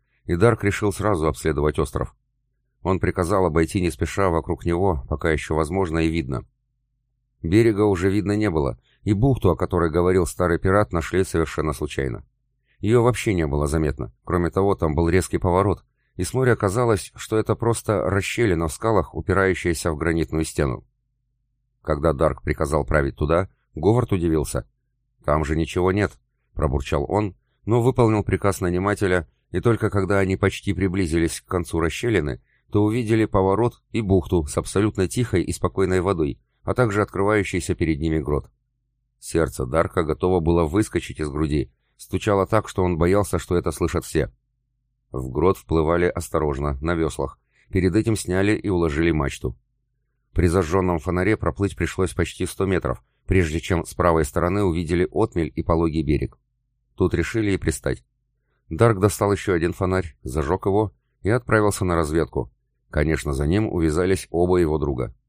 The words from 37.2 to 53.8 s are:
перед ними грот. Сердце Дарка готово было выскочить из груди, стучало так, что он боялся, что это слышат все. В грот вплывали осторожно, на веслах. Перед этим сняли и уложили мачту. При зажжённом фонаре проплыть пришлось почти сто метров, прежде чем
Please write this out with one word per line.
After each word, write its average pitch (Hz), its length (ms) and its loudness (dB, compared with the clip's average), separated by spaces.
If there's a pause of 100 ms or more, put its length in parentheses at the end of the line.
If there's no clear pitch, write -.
перед 78 240 -2
ними 80 180 0
грот. 71 320 -4 (680)
Сердце 78 440 -2
Дарка 82 380 -2
готово 90 380 0
было 85 240 2
выскочить 85 560 -4
из 73 100 -4
груди, 73 400 -2 (260)
стучало 98 520 -2
так, 107 200 0
что - 140 -4
он 90 160 0
боялся, 90 400 2
что - 160 -4
это 87 160 0
слышат 82 340 -4
все. 71 280 -4 (800)
В 65 180 -8
грот 80 260 2
вплывали 82 500 0
осторожно, 73 720 -2
на 82 160 -2
веслах. 73 420 -4 (320)
Перед 92 240 0
этим 110 220 2
сняли 95 400 0
и - 120 -6
уложили 82 440 0
мачту. 69 440 -2 (760)
При 85 160 4
зажжённом 90 500 2
фонаре 92 380 0
проплыть 92 400 -2
пришлось 90 360 -2
почти 90 320 -4
сто 95 220 -4
метров, 80 380 -2 (200)
прежде 85 360 2
чем 85 260 -2